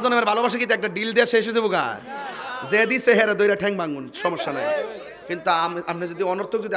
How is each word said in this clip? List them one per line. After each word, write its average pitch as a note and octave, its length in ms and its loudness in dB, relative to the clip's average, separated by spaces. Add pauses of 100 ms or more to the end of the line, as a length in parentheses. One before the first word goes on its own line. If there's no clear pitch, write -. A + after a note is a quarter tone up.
জনমের A#3+ 260 4
ভালোবাসা A#3 300 2
কি B3 60 0 (120)
একটা G3 180 -2
ডিল A3 200 -2
দিয়ে A#3+ 160 8
শেষ A3+ 140 4
হয়ে A3+ 120 -2
যাবো A3 180 2
গা? D3+ 80 2 (840)
যে G#3 100 4 (100)
দিছে B3 280 2
হেরা G#3+ 220 4
দইরা G3+ 220 4
ঠ্যাং G3+ 180 0
ভাঙুন, C#3+ 240 -4 (180)
সমস্যা E3+ 340 -2
নাই। C3+ 100 -2 (600)
কিন্তু F3 220 -2 (140)
আম-, E3+ 260 -4
আপনি E3+ 220 -4
যদি E3+ 100 -6 (100)
অনর্থক G3 340 -4
যদি F#3+ 100 -4